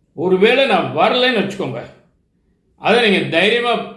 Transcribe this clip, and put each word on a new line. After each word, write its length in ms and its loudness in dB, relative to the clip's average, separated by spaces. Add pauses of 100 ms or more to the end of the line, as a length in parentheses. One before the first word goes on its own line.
(140)
ஒருவேளை 520 2
நான் 300 -2
வரலைன்னு 460 0
வச்சுக்கோங்க, 400 -8 (960)
அதை 320 2
நீங்க 180 0
தைரியமா 460 0 (240)